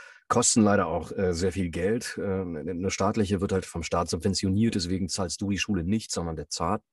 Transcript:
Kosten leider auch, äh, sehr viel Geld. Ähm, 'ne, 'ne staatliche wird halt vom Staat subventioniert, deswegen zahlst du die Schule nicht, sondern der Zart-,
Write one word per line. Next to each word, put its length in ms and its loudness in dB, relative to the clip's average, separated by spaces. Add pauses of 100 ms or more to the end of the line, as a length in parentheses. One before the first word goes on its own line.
(280)
Kosten 360 4
leider 240 6
auch, 240 -4
äh, 220 2
sehr 180 0
viel 180 -2
Geld. 500 -2
Ähm, 340 -2
'ne, 200 -6
'ne 160 -2
staatliche 520 2
wird 100 -2
halt 140 0
vom 180 -8
Staat 260 0
subventioniert, 640 0
deswegen 340 -2
zahlst 340 -4
du 100 -2
die 80 0
Schule 240 -2
nicht, 280 -2
sondern 240 -4
der 140 -8
Zart-, 320 -2 (100)